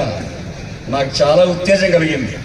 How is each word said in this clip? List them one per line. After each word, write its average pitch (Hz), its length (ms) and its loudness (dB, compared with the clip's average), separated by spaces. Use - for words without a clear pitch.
నాకు 135 340 -2
చాలా 160 200 6
ఉత్తేజం 180 480 2
కలిగింది. 156 540 0